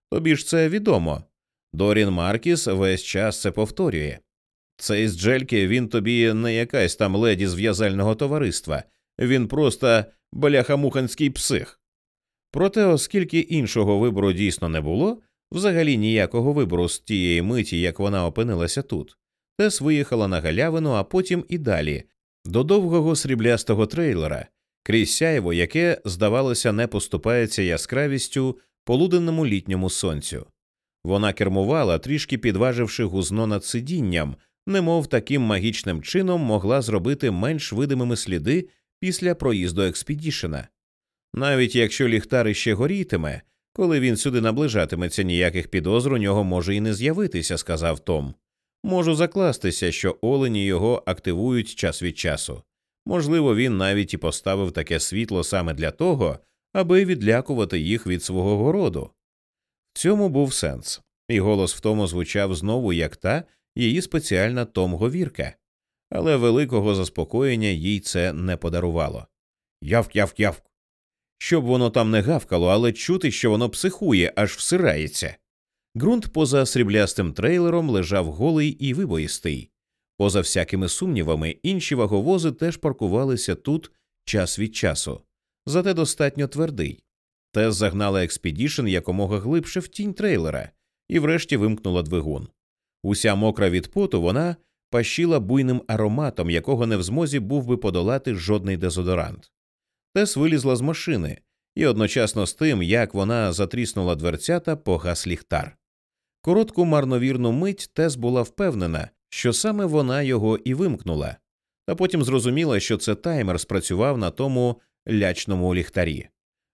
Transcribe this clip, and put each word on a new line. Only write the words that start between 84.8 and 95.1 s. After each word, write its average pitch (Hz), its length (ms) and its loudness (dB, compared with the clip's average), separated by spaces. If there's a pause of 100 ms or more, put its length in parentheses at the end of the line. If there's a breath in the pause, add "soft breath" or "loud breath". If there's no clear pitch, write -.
Зате 180 280 0
достатньо 143 540 -2
твердий. 139 560 -4 (480)
Тес 107 240 2
загнала 98 480 0
Експедішн 104 640 -2
якомога 95 520 0
глибше 160 400 -2
в 180 80 -6
тінь 208 260 -6
трейлера 90 560 -2 (380)
і 170 120 0
врешті 156 380 0
вимкнула 101 440 2
двигун. 78 460 -4 (560)
Уся 101 320 2
мокра 101 340 2
від 87 220 0
поту, 190 300 0
вона 143 340 0 (340)
пащила 156 500 2